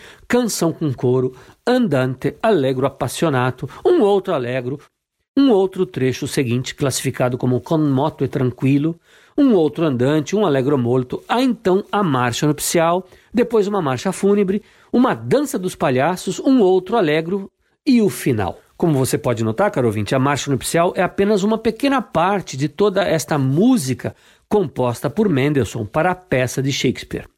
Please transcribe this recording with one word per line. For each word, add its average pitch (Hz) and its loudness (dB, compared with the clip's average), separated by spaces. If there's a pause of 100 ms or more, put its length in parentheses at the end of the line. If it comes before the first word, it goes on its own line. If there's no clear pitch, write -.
(280)
canção 220 0
com 147 -4
coro, 127 0 (320)
andante, 143 0
allegro 135 2
appassionato, 131 -2 (160)
um 359 4
outro 196 2
allegro, 127 -4 (560)
um 277 4
outro 190 2
trecho 131 -2
seguinte 127 -2
classificado 127 -2
como 123 0
con 165 -2 (120)
moto 139 -2
e - -2
tranquillo, 139 -2 (380)
um 277 4
outro 160 2
andante, 139 0
um 208 2
allegro 139 2
molto, 127 -2
há 233 0
então 208 0
a 208 -2
marcha 127 0
nupcial, 165 0 (260)
depois 226 2
uma 202 -2
marcha 139 -2
fúnebre, 202 0 (300)
uma 240 2
dança 160 -2
dos 180 -6
palhaços, 160 -2
um 269 2
outro 185 2
allegro 175 0 (360)
e 240 4
o 196 4
final. 104 -2 (160)
Como 160 2
você 131 0
pode 117 -2
notar, 190 0
caro 131 0
ouvinte, 107 -2
a 135 2
marcha 139 0
nupcial 165 0
é 190 0
apenas 196 0
uma 220 0
pequena 233 -2
parte 175 -2
de 143 -2
toda 196 0
esta 160 -2
música 139 0 (360)
composta 139 -2
por 214 0
Mendelssohn 135 0
para 160 0
a 175 -2
peça 127 -2
de 135 -2
Shakespeare. - -4 (120)